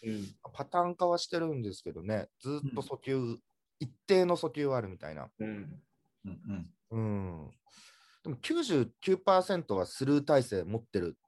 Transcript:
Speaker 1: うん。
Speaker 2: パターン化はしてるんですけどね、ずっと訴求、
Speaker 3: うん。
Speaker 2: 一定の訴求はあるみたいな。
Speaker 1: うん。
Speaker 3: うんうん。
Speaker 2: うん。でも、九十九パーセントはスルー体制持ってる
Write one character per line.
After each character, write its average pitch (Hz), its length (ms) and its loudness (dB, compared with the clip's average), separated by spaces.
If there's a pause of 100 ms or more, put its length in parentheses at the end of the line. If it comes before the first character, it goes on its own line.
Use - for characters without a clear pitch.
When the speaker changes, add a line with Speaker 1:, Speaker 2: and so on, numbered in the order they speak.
Speaker 1:
う 113 60 -6
ん。 104 140 -4 (280)
Speaker 2:
パ 139 120 -8
タ - 140 -2
ー 175 80 4
ン 175 80 -4
化 180 120 0
は 175 120 4
し - 100 -6
て 175 100 -2
る 165 160 0
ん 127 80 -2
で 101 100 -4
す - 100 -12
け 82 100 -8
ど 82 100 -12
ね、 101 260 -2 (120)
ず 143 260 -4
っ 131 80 -4
と 139 80 -2
訴 135 180 -8
求、 135 160 0
Speaker 3:
う 131 40 2 (120)
ん。 117 80 -8 (400)
Speaker 2:
一 127 120 -8 (140)
定 185 180 6
の 175 120 4
訴 160 140 -2
求 147 160 -2
は 135 100 2
あ 123 40 2
る 104 80 -6
み 92 100 -10
た 76 120 -10
い 78 40 -10
な。 71 140 -10 (100)
Speaker 1:
う 107 60 -6
ん。 107 360 -8 (440)
Speaker 3:
う 98 40 -8
ん 92 400 -8 (220)
う 113 80 -6
ん。 98 460 -4
Speaker 2:
う - 20 -14
ん。 - 40 -14 (720)
で 160 60 -6
も、 131 120 -6
九 330 220 0
十 147 260 4 (100)
九 190 160 4
パ 185 220 6
ー 185 40 6
セ 190 120 0
ン 170 80 0
ト 101 140 -2
は 90 100 2
ス - 180 -6
ル 143 160 6
ー 139 40 -8
体 143 180 6
制 95 220 -2
持 104 160 -4
っ - 20 -20
て - 180 -2
る 85 160 -4 (120)